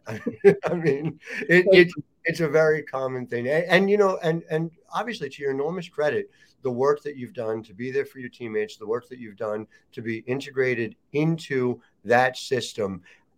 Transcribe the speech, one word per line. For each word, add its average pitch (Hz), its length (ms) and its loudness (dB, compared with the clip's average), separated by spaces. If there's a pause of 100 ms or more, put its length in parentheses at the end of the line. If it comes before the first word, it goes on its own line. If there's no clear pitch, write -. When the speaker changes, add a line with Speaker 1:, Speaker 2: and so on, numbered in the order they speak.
Speaker 1:
I, 110 140 -8 (440)
I 160 100 -2
mean, 160 440 0 (300)
it, 180 160 6
Speaker 2:
Thank - 100 0
Speaker 1:
it, 175 140 10
Speaker 2:
you. 151 160 -10 (220)
Speaker 1:
it's 165 140 -2
a 160 80 2
very 156 360 4
common 131 420 -6
thing. 120 220 -4
And, 160 160 0
and, 185 260 4
you 202 60 4
know, 190 260 4
and, 165 280 -2
and 165 200 -2 (220)
obviously, 180 380 -6
to 143 120 -16
your 139 80 -2
enormous 165 380 -4
credit, 123 420 -2 (320)
the 131 80 -4
work 135 320 2
that 147 140 -10
you've 120 160 -12
done 110 320 -4
to 104 100 -20
be 123 160 -8
there 135 140 -2
for 135 160 -18
your 123 80 -12
teammates, 107 480 -6
the 107 100 -14
work 120 220 -4
that 127 100 -16
you've 107 180 -16
done 107 300 -6 (260)
to - 80 -14
be 113 180 -6
integrated 127 760 -2 (180)
into 139 680 0 (240)
that 120 320 4
system 101 680 -4 (360)